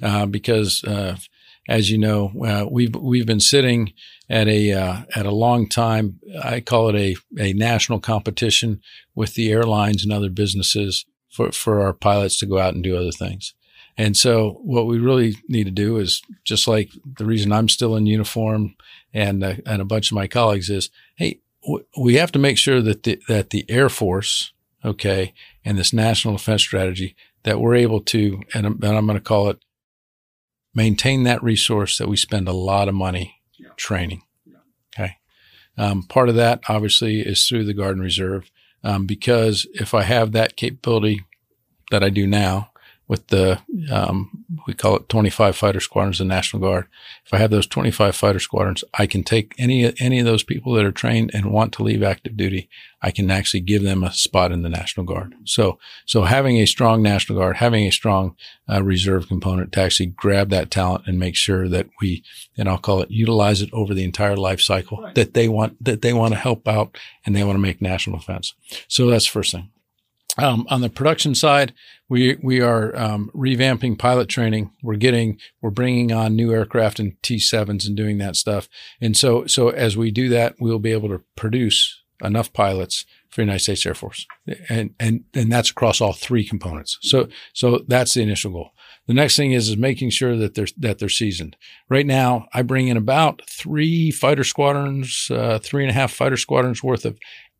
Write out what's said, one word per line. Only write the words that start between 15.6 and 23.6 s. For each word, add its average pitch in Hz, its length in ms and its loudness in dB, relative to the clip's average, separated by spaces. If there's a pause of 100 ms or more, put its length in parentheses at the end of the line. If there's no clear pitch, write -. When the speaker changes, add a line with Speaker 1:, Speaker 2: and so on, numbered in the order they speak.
Speaker 1:
to 98 80 -4
do 104 260 0
is, 92 240 -2 (220)
just - 240 0
like 107 220 0 (280)
the 107 80 -4
reason 107 260 0
I'm 110 160 2
still 113 280 0
in 107 100 2
uniform 107 680 0 (380)
and, 101 320 -2
uh, 95 100 -4 (120)
and 104 160 -2
a - 20 -4
bunch 104 260 -2
of - 40 -4
my 98 140 -2
colleagues 104 420 0
is, 98 200 -4 (260)
hey, - 240 -4 (240)
w-, 147 200 -6 (160)
we 120 140 4
have 160 180 2
to 143 60 2
make 139 180 4
sure 131 240 4
that 110 220 0
the, - 260 -2
that 107 220 -2
the 95 180 -4